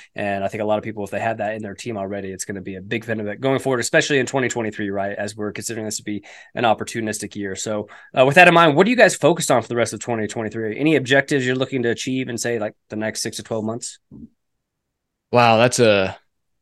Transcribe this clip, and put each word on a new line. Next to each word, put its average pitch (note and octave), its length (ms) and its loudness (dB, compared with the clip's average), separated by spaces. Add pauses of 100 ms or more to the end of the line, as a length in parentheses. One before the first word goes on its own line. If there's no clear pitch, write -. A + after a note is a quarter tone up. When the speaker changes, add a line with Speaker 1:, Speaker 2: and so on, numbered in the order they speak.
(160)
Speaker 1:
And G2+ 260 -4
I G2 60 -2
think G#2+ 140 -6
a - 20 -2
lot G#2+ 140 0
of G2+ 60 -6
people, G#2+ 200 -8
if G2 60 -12
they G2+ 100 -6
have A2+ 160 -2
that G#2+ 180 -6
in A2 80 -10
their G2+ 120 -10
team A2+ 220 -10
already, G2 360 -8
it's F#2 120 -10
gonna G2 180 -10
be G2 120 -10
a F#2 60 -12
big A2 260 -6
benefit G#2+ 340 -6
going C3 200 0
forward, C3 180 0
especially D3 400 2
in B2 80 0
twenty B2+ 220 -2
twenty-three, G#2+ 420 -6
right? G2 260 -6
As G#2 200 -8
we're G#2 160 -6
considering A2 320 -8
this G#2 140 -8
to - 40 -12
be G#2 220 -8 (320)
an A#2+ 80 -2
opportunistic G#2+ 720 -2
year. G2 180 -6
So, G#2+ 340 -6 (300)
uh, C3 80 8
with C#3 80 2
that F3 140 10
in E3+ 60 6
mind, E3 200 8
what F#3+ 140 6
are - 20 2
you B3 60 0
guys G3+ 180 6
focused D3+ 360 2
on B2 120 4
for - 60 -12
the A#2+ 80 -4
rest A#2 160 0
of G#2+ 80 -8
twenty A2+ 260 -4
twenty-three? A2 500 -6
Any D3+ 200 2
objectives C3+ 500 2
you're B2+ 80 0
looking C3 300 -4
to A#2 60 2
achieve C3 400 -4
in, A#2 80 -6
say, A#2+ 200 -4
like, G#2+ 160 -6 (140)
the A2 80 -10
next G#2+ 260 -6
six A2+ 140 -8
to G#2 80 -12
twelve A2 200 -6
months? A2+ 360 -10 (1300)
Speaker 2:
Wow, A#2 280 6
that's A#2+ 200 4
a, G2+ 400 4 (440)